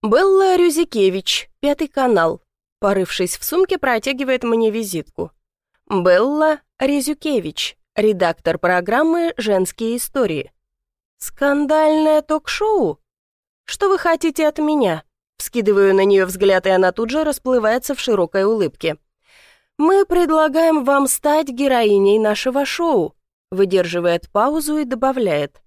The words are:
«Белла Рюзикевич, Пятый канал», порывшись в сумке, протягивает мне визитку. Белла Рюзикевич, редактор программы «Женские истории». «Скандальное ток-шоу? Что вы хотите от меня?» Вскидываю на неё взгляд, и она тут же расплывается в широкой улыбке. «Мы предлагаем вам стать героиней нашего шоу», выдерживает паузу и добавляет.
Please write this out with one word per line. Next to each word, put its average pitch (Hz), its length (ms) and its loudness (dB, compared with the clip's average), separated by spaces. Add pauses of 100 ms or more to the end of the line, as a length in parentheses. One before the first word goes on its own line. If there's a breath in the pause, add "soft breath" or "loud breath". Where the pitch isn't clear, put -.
«Белла 381 540 4
Рюзикевич, 285 920 0 (100)
Пятый 285 280 -2
канал», 180 540 0 (360)
порывшись 190 580 -2
в - 80 -14
сумке, 370 340 -2
протягивает 254 680 -2
мне 226 260 0
визитку. 185 640 -8 (560)
Белла 247 720 2 (180)
Рюзикевич, 277 1000 -4 (180)
редактор 180 640 0
программы 277 800 0
«Женские 214 600 -2
истории». 214 560 -4 (680)
«Скандальное 302 1040 0
ток-шоу? 311 760 -2 (640)
Что - 240 -4
вы 381 100 2
хотите 320 480 0
от 302 120 -2
меня?» 285 440 0 (360)
Вскидываю 196 560 2
на 196 100 4
неё 196 200 4
взгляд, 185 420 0
и 190 40 2
она 185 220 4
тут 226 180 -4
же 302 120 -2
расплывается 254 720 -2
в - 60 -12
широкой 190 440 0
улыбке. 175 520 -2 (800 soft breath)
«Мы 381 300 2
предлагаем 311 800 2
вам 277 240 2
стать 302 400 0
героиней 220 720 2
нашего 240 460 -2
шоу», 269 500 -2 (360)
выдерживает 175 800 0
паузу 302 480 -2
и 302 60 -2
добавляет. 240 840 -2